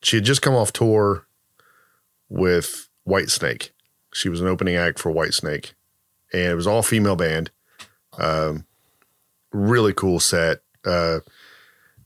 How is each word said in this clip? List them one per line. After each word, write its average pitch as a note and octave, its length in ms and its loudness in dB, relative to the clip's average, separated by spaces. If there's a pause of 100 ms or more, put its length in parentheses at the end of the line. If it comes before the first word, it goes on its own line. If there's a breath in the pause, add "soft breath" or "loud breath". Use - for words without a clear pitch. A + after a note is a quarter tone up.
she - 160 2
had G2+ 60 0
just C3+ 180 2
come C#3 120 2
off A2+ 180 2
tour G#2+ 540 2 (1000 soft breath)
with F2+ 600 -2 (200)
Whitesnake. D2+ 600 -2 (420)
She - 160 -4
was E2+ 120 -4
an F2+ 60 0
opening F#2 300 0
act F2 240 0
for E2 120 -2
Whitesnake, D#2 600 -2 (600)
and F2+ 100 -2
it F2 120 0
was E2+ 120 -2
all G#2+ 160 2
female G2+ 340 2
band. D#2+ 340 -2 (680 loud breath)
Um, D#2 480 -2 (840)
really G#2+ 400 2
cool F2+ 280 0
set. E2 400 0 (240)
Uh, E2+ 360 0 (840 soft breath)